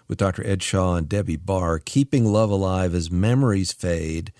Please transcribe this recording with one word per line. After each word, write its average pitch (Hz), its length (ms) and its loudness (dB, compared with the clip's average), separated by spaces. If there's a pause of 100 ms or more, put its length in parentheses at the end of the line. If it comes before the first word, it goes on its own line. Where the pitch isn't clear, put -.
with - 80 -4
Doctor 95 300 -2
Ed 95 160 -2
Shaw 92 320 0
and 85 120 -2
Debbie 98 300 -2
Barr, 87 420 -2
Keeping 131 540 2
Love 107 160 4
Alive 92 460 0
as 85 160 -2
Memories 101 640 2
Fade, 85 680 -4